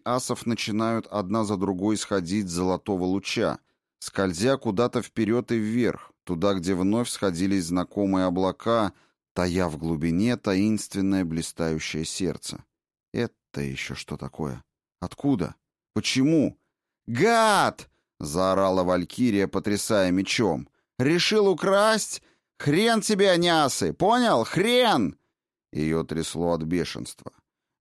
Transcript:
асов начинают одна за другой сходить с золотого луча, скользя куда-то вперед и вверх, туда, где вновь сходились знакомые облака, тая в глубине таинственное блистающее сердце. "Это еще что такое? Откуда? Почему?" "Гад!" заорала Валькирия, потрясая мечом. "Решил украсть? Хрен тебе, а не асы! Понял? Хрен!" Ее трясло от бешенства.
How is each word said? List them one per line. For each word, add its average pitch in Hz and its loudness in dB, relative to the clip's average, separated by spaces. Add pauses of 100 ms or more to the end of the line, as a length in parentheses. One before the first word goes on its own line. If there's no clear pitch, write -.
асов 123 -4
начинают 113 -2
одна 104 -2
за 101 -2
другой 95 0
сходить 95 -2
с - -10
золотого 90 -2
луча, 95 -2 (400)
скользя 98 0
куда-то 117 -2
вперед 113 -2
и 117 2
вверх, 110 -2 (140)
туда, 90 0
где 92 0
вновь 104 2
сходились 95 0
знакомые 92 0
облака, 95 0 (420)
тая 90 0
в 76 -6
глубине 85 0
таинственное 98 0
блистающее 80 -4
сердце. - -6 (480)
"Это - -6
еще 67 -8
что - -10
такое? 67 -10 (380)
Откуда? 98 -4 (380)
Почему?" 131 0 (480)
"Гад!" 190 2 (300)
заорала 92 2
Валькирия, 92 2
потрясая 98 0
мечом. 92 0 (320)
"Решил 175 2
украсть? 196 2 (380)
Хрен 214 2
тебе, 202 2
а 175 4
не 175 2
асы! 151 2
Понял? 202 2
Хрен!" 202 2 (580)
Ее 78 0
трясло 80 -2
от 80 -2
бешенства. - -6 (500)